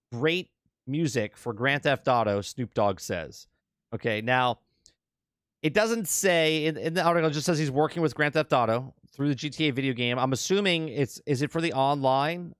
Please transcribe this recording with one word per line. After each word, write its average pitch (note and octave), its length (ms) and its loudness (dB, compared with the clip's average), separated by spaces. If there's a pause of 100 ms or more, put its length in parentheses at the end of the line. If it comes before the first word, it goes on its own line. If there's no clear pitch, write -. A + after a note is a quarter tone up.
(120)
great D#3+ 380 -2 (380)
music C3 500 -2
for A#2+ 160 -8
Grand C3+ 300 -2
Theft C#3 260 0
Auto, G#2+ 320 2
Snoop A2+ 320 -8
Dogg G2+ 260 2
says. - 480 -8 (460)
Okay, A2 280 -2
now, B2 380 0 (1040)
it D3+ 120 0
doesn't A3 340 0
say, D#3+ 580 2
in, D#3+ 120 -2
in D#3+ 160 -4
the F3 100 0
article, E3+ 260 4
it D3 40 -4
just D3 120 -4
says E3 140 2
he's D3+ 100 0
working D3 320 0
with D3+ 140 0
Grand D3 180 0
Theft D#3 200 2
Auto B2 400 2 (180)
through C#3+ 160 -2
the D3 80 2
G D3 140 -6
T D#3 180 -2
A C#3 60 0
video C3+ 180 -2
game. A#2+ 260 -2
I'm C3 140 0
assuming F3 560 0
it's, C3+ 380 -4
is C3+ 160 0
it D3 100 -4
for E3 80 -2
the E3 140 -2
online C#3+ 880 0